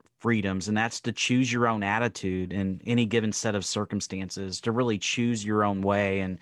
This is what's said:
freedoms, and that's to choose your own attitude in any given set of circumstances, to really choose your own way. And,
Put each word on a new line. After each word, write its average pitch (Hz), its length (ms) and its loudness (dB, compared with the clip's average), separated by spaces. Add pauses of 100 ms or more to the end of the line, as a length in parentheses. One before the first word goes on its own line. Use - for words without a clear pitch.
(180)
freedoms, 98 480 0
and 107 100 0
that's 113 260 -2
to 120 100 -2
choose 127 400 2
your 120 160 4
own 110 140 0
attitude 98 680 0
in 95 360 -2
any 120 180 2
given 110 260 0
set 107 240 -2
of 98 100 -2
circumstances, 95 960 -6
to 113 100 0
really 117 260 2
choose 117 460 0
your 107 180 2
own 101 200 2
way. 98 380 4
And, 92 220 -4